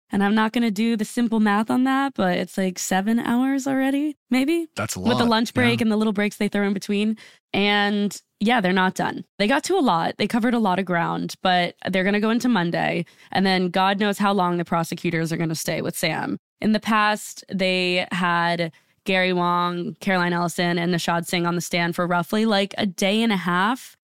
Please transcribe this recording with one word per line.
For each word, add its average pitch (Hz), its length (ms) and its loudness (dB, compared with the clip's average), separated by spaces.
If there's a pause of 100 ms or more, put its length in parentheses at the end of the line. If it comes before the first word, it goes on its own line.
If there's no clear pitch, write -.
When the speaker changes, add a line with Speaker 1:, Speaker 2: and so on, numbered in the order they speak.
(100)
Speaker 1:
And 202 120 0
I'm 202 120 2
not 220 180 2
gonna 233 180 0
do 226 260 0
the 214 100 -2
simple 226 340 0
math 214 300 2
on 254 140 2
that, 269 300 0
but 180 220 0
it's, - 220 -6
like, 185 200 -2
seven 196 400 0
hours 262 480 0
already, 277 520 -2 (120)
maybe? 302 460 0
Speaker 2:
That's 208 180 -4
a - 60 -8
Speaker 1:
With 240 160 0
the 240 80 2
Speaker 2:
lot, 240 60 2
Speaker 1:
lunch 226 240 0
break 240 260 2
Speaker 2:
yeah. 240 40 0
Speaker 1:
and 220 60 2
the 208 60 2
little 214 160 0
breaks 208 240 -2
they 208 120 -2
throw 202 180 0
in 202 80 0
between. 208 420 -2 (380)
And, 202 680 2 (180)
yeah, 233 220 2
they're 180 140 2
not 185 200 2
done. - 300 -4 (140)
They 202 80 2
got 277 180 2
to 370 140 0
a - 20 2
lot. 175 380 2
They 208 100 0
covered 240 240 0
a 240 60 2
lot 190 200 2
of 196 60 0
ground, 170 580 -2
but 180 340 2 (140)
they're 185 140 0
gonna 202 160 2
go 220 80 0
into 240 220 0
Monday. 170 560 0 (240)
And 190 160 2
then 185 240 2
God 190 280 0
knows 202 200 0
how 202 160 2
long 175 240 0
the 170 80 -2
prosecutors 165 640 -2
are 165 60 -4
gonna 165 160 -2
stay 156 260 -4
with - 160 -6
Sam. 156 400 -4 (240)
In 214 120 0
the 214 80 0
past, 214 680 -2
they 185 640 0
had 170 580 0 (340)
Gary 185 280 2
Wong, 175 680 0
Caroline 175 340 2
Ellison, 175 440 0
and 170 160 0
Nishad 170 320 -2
Singh 175 200 0
on 175 80 0
the 170 80 -2
stand 170 340 -2
for 180 100 -2
roughly, 175 380 0
like, 202 320 0
a - 80 -2
day 202 380 0
and 226 100 2
a 196 60 0
half, 180 580 -2 (140)